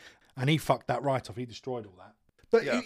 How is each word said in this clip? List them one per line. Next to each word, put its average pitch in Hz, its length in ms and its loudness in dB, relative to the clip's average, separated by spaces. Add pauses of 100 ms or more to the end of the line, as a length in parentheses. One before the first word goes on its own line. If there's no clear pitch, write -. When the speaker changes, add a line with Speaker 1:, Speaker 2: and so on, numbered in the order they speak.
(360)
Speaker 1:
And 127 120 0
he 160 100 4
fucked - 300 0
that 123 140 -2
right 131 260 0
off. 98 80 -14
He 127 80 -6
destroyed 117 420 -8
all 92 120 -20
that. 98 160 -20 (360)
But 226 140 4
Speaker 2:
Yeah. 240 220 0